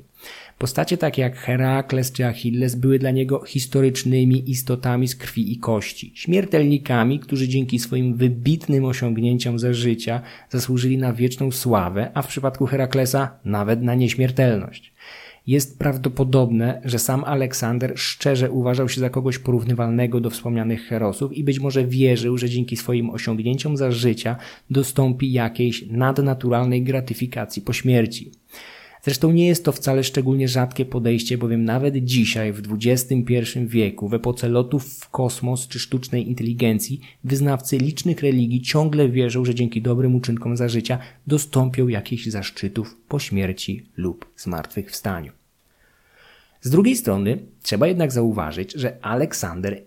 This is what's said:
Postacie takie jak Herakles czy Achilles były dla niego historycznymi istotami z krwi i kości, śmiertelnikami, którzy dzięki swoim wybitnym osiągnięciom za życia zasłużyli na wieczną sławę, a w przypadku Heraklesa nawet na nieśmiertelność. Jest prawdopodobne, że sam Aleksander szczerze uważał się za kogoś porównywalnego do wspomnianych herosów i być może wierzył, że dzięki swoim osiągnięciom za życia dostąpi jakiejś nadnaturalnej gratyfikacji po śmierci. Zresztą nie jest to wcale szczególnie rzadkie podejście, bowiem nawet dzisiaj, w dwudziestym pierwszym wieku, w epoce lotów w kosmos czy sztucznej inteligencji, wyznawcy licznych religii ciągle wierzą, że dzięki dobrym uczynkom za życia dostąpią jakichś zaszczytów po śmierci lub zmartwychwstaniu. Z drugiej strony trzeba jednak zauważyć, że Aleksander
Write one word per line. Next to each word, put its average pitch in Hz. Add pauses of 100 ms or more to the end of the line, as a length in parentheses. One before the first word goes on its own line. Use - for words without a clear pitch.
(580)
Postacie 156
takie 151
jak 127
Herakles 131
czy 123
Achilles 120
były 131
dla 131
niego 131
historycznymi 131
istotami 127
z 127
krwi 110
i -
kości, -
śmiertelnikami, 147
którzy 131
dzięki 127
swoim 127
wybitnym 127
osiągnięciom 120
za 123
życia 117 (280)
zasłużyli 127
na 127
wieczną 123
sławę, 104
a 143
w 143
przypadku 135
Heraklesa 131
nawet 104
na 123
nieśmiertelność. 127 (540)
Jest 131
prawdopodobne, 127
że 120
sam 131
Aleksander 127
szczerze 131
uważał 123
się 127
za 127
kogoś 131
porównywalnego 120
do 113
wspomnianych 113
herosów 110
i 151
być 139
może 135
wierzył, 127
że 123
dzięki 120
swoim 120
osiągnięciom 120
za 135
życia 117 (340)
dostąpi 131
jakiejś 120
nadnaturalnej 127
gratyfikacji 127
po 123
śmierci. 120 (720)
Zresztą 151
nie 170
jest 170
to 147
wcale 135
szczególnie 131
rzadkie 127
podejście, 117
bowiem 117
nawet 135
dzisiaj, 117
w 104
dwudziestym 120
pierwszym 120
wieku, 107
w 104
epoce 120
lotów 123
w -
kosmos 123
czy 127
sztucznej 123
inteligencji, 117 (240)
wyznawcy 139
licznych 151
religii 127
ciągle 151
wierzą, 123
że 123
dzięki 117
dobrym 123
uczynkom 120
za 120
życia 117 (300)
dostąpią 131
jakichś 113
zaszczytów 104 (100)
po 143
śmierci 95 (120)
lub 90 (120)
zmartwychwstaniu. 87 (1300)
Z 123
drugiej 202
strony 101 (260)
trzeba 120
jednak 170
zauważyć, 101
że -
Aleksander 101